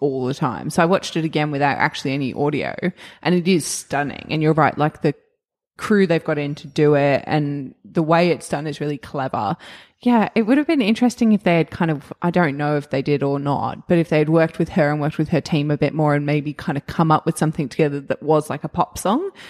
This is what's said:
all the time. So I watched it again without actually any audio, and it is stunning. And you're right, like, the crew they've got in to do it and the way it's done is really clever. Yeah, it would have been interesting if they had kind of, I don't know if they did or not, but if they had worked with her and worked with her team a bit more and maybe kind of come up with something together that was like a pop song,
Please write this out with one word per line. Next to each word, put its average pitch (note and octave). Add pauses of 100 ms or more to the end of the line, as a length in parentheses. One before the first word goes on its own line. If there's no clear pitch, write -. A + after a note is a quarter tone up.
all C3+
the B2+
time. A#2+
So F3
I -
watched F3+
it D#3+
again D3+
without C#3
actually C#3+
any C#3
audio, C#3 (460)
and F3
it F3
is F3+
stunning. -
And D#3
you're D#3
right, D3+
like, D3+
the D3 (640)
crew G3+
they've D#3+
got D3+
in D3
to -
do D3
it C#3
and C#3+ (100)
the -
way E3
it's B2
done C#3+
is D3
really D3
clever. - (460)
Yeah, A#3+
it A3
would A#3+
have D4
been D#4+
interesting A3+
if G3
they F3
had D#3+
kind E3
of, C#3 (120)
I E3+
don't D#3+
know D3
if C#3+
they C3+
did C#3+
or C#3
not, C#3+
but F3
if D#3+
they D#3+
had D3+
worked D#3+
with E3
her D3
and D3+
worked C#3+
with D#3
her D3
team D3
a D3
bit C#3+
more D3+
and D3
maybe D3
kind C#3+
of -
come D#3+
up -
with -
something D#3
together C#3+
that -
was D3+
like C3+
a D#3+
pop -
song, D4 (200)